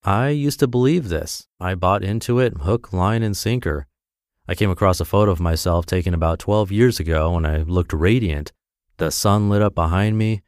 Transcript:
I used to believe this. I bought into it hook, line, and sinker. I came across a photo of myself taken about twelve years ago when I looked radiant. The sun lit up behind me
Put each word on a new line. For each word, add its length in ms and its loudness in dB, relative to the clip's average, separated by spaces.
I 240 0
used 320 -2
to 60 4
believe 420 0
this. 400 -6
I 160 -4
bought 300 0
into 340 -2
it 200 2
hook, 340 -4
line, 300 0
and 120 -2
sinker. 520 -4
I 80 -4
came 140 0
across 320 2
a 60 -4
photo 260 2
of 80 -2
myself 460 0
taken 260 0
about 260 0
twelve 320 0
years 300 2
ago 320 0
when 140 0
I 160 0
looked 320 -2
radiant. 580 0
The 120 -2
sun 380 2
lit 140 2
up 120 0
behind 440 0
me 300 -2